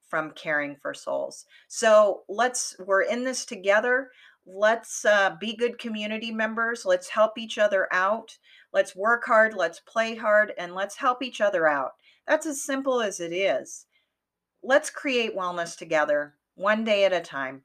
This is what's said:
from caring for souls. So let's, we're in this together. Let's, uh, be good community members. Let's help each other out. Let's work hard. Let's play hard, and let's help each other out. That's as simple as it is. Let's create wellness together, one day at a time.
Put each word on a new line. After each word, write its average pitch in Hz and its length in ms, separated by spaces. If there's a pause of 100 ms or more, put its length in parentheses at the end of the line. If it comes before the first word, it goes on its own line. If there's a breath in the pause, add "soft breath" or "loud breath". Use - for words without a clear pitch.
from 156 240
caring 147 440
for 143 180
souls. - 520 (200 soft breath)
So 214 600
let's, 233 500
we're 190 240
in 240 220
this 254 200
together. 240 680 (360 soft breath)
Let's, 214 580
uh, 196 340
be 214 160
good 226 240
community 220 540
members. 226 520
Let's 185 240
help 220 300
each 226 200
other 202 340
out. 196 440 (360 soft breath)
Let's 190 240
work 233 280
hard. 220 300
Let's 170 260
play 226 360
hard, 214 420
and 175 160
let's 196 220
help 254 260
each 247 180
other 185 280
out. 135 240 (340 soft breath)
That's 311 200
as 285 180
simple 269 360
as 196 200
it 170 120
is. 180 540 (760)
Let's 277 280
create 240 460
wellness 175 400
together, 151 580 (220)
one 208 260
day 202 220
at 185 80
a 175 80
time. 135 440